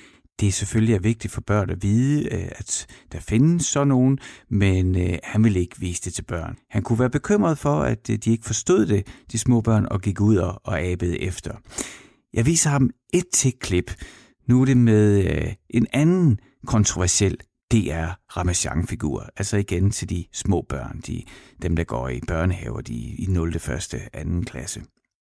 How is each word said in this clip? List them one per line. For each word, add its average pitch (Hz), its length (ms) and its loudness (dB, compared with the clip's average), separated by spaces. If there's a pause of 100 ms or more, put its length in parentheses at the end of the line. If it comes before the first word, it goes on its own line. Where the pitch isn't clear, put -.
(400)
det 101 140 2
selvfølgelig 110 400 0
er 98 40 2
vigtigt 110 360 -2
for - 60 -10
børn 101 300 0
at 90 120 -6
vide, 127 520 0
øh, 90 160 -4
at - 360 -10 (260)
der - 80 -8
findes 156 440 2
sådan 143 240 0
nogen, 131 300 4 (320)
men, 92 480 2
øh, 90 240 0
han 107 220 2
vil 104 120 4
ikke 90 240 -4
vise 90 240 -6
det 87 100 -8
til - 80 -8
børn. 82 340 -8 (140)
Han 107 120 -2
kunne 117 160 -2
være 123 120 2
bekymret 180 480 0
for, 147 220 0
at, 120 300 -2
øh, 110 60 0
de 110 140 0
ikke 113 160 0
forstod 190 400 2
det, 101 200 0 (260)
de 117 60 -2
små 117 220 2
børn, 110 300 2
og 98 100 -2
gik 101 200 -2
ud 104 160 4
og, 90 280 -2
og 85 160 -4
abede 90 400 -2
efter. - 340 -8 (800)
Jeg 117 140 2
viser 160 240 2
ham 135 200 4 (220)
et 180 200 2
til 131 280 2
klip. 90 320 -2 (540)
Nu 127 140 6
er 135 40 4
det 131 120 4
med, 107 500 6
øh, 76 260 -2 (180)
en 120 220 2
anden 156 460 4 (280)
kontroversiel 95 680 2 (360)
D - 20 6 (160)
R 80 460 -6
Ramasjang-figurer. 85 880 -4 (100)
Altså 95 200 -2
igen 98 340 0
til - 200 -6
de 87 220 -4
små 90 360 -2
børn, - 380 -8
de, 82 160 -8 (400)
dem, 85 140 0
der 82 80 0
går 62 240 -6
i 64 200 -6
børnehaver, 82 520 -2
de 57 140 -10
i 60 340 -8
nulte, 82 300 -2
første, - 580 -10
anden 85 280 -4
klasse. - 380 -10 (380)